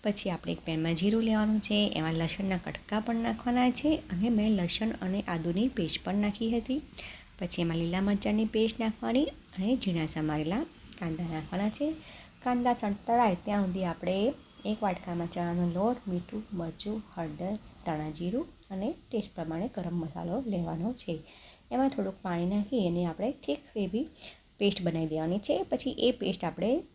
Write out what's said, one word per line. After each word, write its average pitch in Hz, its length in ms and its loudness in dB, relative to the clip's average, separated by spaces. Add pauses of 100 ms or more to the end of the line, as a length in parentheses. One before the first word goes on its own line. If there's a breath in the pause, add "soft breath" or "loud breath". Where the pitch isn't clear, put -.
પછી 202 260 0
આપણે 170 220 -4
એક 165 120 -2
પેનમાં 165 300 2
જીરું 208 280 4
લેવાનું 214 380 4
છે, 208 360 2
એમાં 160 180 0
લસણના 180 420 0
કટકા 175 440 -4
પણ 233 140 -2
નાખવાના 233 560 2
છે 294 260 2
અને 190 320 -2
મેં 220 220 4
લસણ 202 400 2
અને 190 300 -2
આદુની 170 480 0
પેસ્ટ 170 360 -2
પણ 185 100 -2
નાખી 208 440 0
હતી. 262 240 -2 (560 loud breath)
પછી 175 240 -2
એમાં 165 140 2
લીલા 170 240 0
મરચાંની 208 440 2
પેસ્ટ 220 360 2
નાખવાની 226 440 2
અને 240 520 -2
ઝીણા 165 300 0
સમારેલા 156 580 0 (340)
કાંદા 165 260 -4
નાખવાના 165 440 -2
છે. 294 240 0 (500 loud breath)
કાંદા 247 320 2
સંતળાય 220 680 2
ત્યાં 202 220 2
સુધી 185 180 0
આપણે 185 500 0 (300)
એક 214 180 -2
વાટકામાં 175 480 -2
ચણાનો 175 380 0
લોટ, 208 400 0
મીઠું, 180 340 -4 (100)
મરચું, 196 500 -6 (140)
હળદર, 170 420 -4 (280)
ધાણા 156 240 -2
જીરું 180 360 -2 (240)
અને 196 240 -2 (160)
ટેસ્ટ 208 240 -4
પ્રમાણે 165 400 -4
ગરમ 175 200 -4
મસાલો 170 520 -2
લેવાનો 175 460 -2
છે. 165 260 -6 (520 loud breath)
એમાં 262 180 2
થોડુંક 196 340 -2
પાણી 175 240 0
નાખી 208 400 2
અને 175 180 2
આપણે 190 280 0
થીક - 260 -4 (180)
એવી 208 300 0 (520 loud breath)
પેસ્ટ 202 240 2
બનાવી 160 240 0
દેવાની 160 320 0
છે. 349 240 0
પછી 262 280 -2
એ 247 220 2
પેસ્ટ 190 320 -2
આપણે 190 340 0 (160)